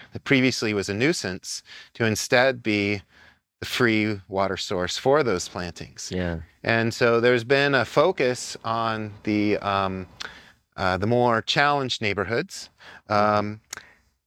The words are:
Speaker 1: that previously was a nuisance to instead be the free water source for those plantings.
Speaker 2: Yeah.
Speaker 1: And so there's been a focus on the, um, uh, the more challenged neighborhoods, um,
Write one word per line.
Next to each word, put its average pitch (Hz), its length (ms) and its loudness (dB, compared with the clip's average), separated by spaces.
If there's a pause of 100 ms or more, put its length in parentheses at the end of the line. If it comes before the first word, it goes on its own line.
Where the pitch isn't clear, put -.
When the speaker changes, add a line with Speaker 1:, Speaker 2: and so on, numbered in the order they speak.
(160)
Speaker 1:
that - 100 -12
previously 127 480 2
was 98 160 0
a 101 60 -2
nuisance 107 680 -4 (300)
to 117 140 -2
instead 123 560 2
be 104 400 0 (580)
the 113 60 -8
free 110 520 2 (100)
water 95 280 0
source 90 400 -4
for 143 260 2
those 98 240 -2
plantings. - 640 -10
Speaker 2:
Yeah. 90 280 -4 (240)
Speaker 1:
And 113 320 0
so 117 260 2
there's 120 240 2
been 139 300 2
a 120 100 2
focus 147 800 0
on 113 480 -4 (120)
the, 104 340 2
um, 95 480 -2 (680)
uh, 92 220 0
the 95 100 -2
more 120 360 2
challenged 143 580 0
neighborhoods, 104 680 -4 (400)
um, 104 500 2 (680)